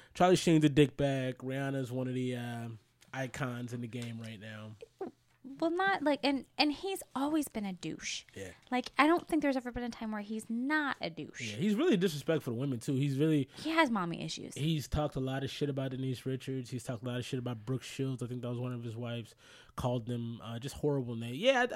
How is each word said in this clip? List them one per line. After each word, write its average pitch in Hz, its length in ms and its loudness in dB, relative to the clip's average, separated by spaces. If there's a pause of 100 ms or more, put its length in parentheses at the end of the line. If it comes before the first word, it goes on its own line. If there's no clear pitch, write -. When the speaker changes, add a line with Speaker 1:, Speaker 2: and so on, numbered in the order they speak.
(160)
Speaker 1:
Charlie 180 220 8
Sheen's 156 280 8
a 147 40 6
dickbag. 135 640 4
Rihanna's 135 560 -4
one 127 160 -2
of 127 80 -2
the, 127 200 0
uh, 120 320 -6 (460)
icons 123 600 -4
in 123 80 -6
the 120 60 -6
game 117 320 -6
right 110 200 -10
now. 107 320 -12 (880)
Speaker 2:
Well, 330 100 2
not, 370 340 0
like, 285 200 2
and, 277 220 0 (120)
and 294 160 4
he's 381 300 -6 (120)
always 294 320 0
been 208 180 -6
a 196 60 -4
douche. - 520 -8 (100)
Speaker 1:
Yeah. 190 140 -10 (240)
Speaker 2:
Like, 247 260 0
I 277 80 8
don't 330 220 4
think 302 160 2
there's 277 120 4
ever 247 160 -2
been 247 120 -6
a 240 60 -4
time 220 220 -6
where 208 100 -4
he's 214 280 -6
not 269 500 0
a 170 120 -4
douche. 123 400 -8
Speaker 1:
Yeah, 104 60 -6
he's 202 180 2
really 247 220 6
disrespectful 160 560 0
to 113 60 -2
women, 131 200 0
too. 139 160 0
He's 135 240 2
really 151 280 4 (140)
Speaker 2:
He 302 80 -4
has 320 220 4
mommy 175 340 -2
issues. - 300 -10
Speaker 1:
He's 151 320 0
talked 151 280 0
a 139 40 -2
lot 131 240 -2
of 131 80 -4
shit 143 180 -2
about 135 220 -2
Denise 131 340 -4
Richards. 131 460 -4
He's 127 120 -6
talked 120 200 -6
a 127 40 -6
lot 123 120 -2
of 120 60 -4
shit 131 120 -4
about 120 260 -4
Brooke 127 200 -2
Shields. 131 400 -4
I - 20 -2
think 123 160 -6
that 120 80 -4
was 120 80 -2
one 123 160 -4
of 120 100 -6
his 113 140 -6
wives. 117 380 -6 (400)
Called 123 320 0
them, 117 360 -4
uh, 117 140 -8
just 127 200 -8
horrible 135 380 0
names. 117 220 -6
Yeah, 247 380 4